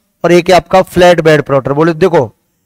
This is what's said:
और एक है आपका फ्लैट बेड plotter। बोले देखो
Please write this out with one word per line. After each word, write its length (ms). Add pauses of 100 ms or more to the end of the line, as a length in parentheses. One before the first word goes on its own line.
(240)
और 80
एक 180
है 60
आपका 280
फ्लैट 380
बेड 220
plotter। 300
बोले 220
देखो 300 (400)